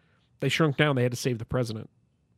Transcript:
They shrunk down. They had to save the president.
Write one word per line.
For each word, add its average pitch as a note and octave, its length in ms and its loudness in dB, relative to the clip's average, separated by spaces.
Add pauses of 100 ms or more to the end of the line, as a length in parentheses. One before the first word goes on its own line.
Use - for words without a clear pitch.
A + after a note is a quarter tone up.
(400)
They C#3+ 100 0
shrunk D3+ 260 2
down. D3+ 200 4
They B2 60 2
had B2 100 0
to A#2+ 40 -8
save B2 220 -2
the A2 80 -10
president. A2+ 420 -4 (500)